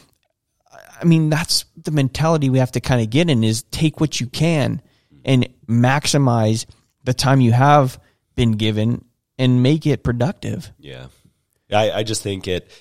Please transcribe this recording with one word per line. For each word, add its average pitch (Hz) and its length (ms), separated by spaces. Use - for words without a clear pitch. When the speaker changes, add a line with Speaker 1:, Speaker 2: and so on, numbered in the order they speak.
Speaker 1:
I - 40
mean, 160 260
that's 156 340
the 175 100
mentality 147 580
we 131 80
have 127 140
to 123 80
kinda 120 260
get 156 240
in, 113 140
is 110 260
take - 300
what 156 200
you 120 60
can 147 560
and 127 240
maximize 120 1000
the 127 100
time 135 260
you 117 120
have 135 480
been 117 180
given 107 520
and 127 240
make 151 240
it - 160
productive. 123 760
Speaker 2:
Yeah. 65 280
I, 104 200
I 104 100
just 110 200
think 98 260
it, 90 200